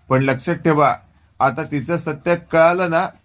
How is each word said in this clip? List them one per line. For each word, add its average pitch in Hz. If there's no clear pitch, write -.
पण 131
लक्षात 139
ठेवा, 151
आता 135
तिचं 147
सत्य 170
कळालं 170
ना 165